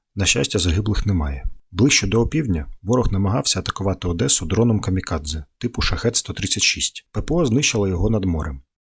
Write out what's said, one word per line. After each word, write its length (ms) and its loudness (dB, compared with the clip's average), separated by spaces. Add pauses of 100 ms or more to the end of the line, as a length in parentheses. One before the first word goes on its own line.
(140)
На 120 0
щастя, 320 2
загиблих 480 2
немає. 380 0 (260)
Ближче 360 4
до 140 2
опівдня 460 0 (160)
ворог 300 2
намагався 460 0
атакувати 500 -4
Одесу 380 0
дроном 340 2
камікадзе 640 -4 (140)
типу 240 -4
«Шахед-сто 500 0
тридцять 300 -4
шість». 500 -2
П 100 -4
П 120 -2
О 120 2
знищило 420 2
його 220 0
над 140 0
морем. 380 -4 (220)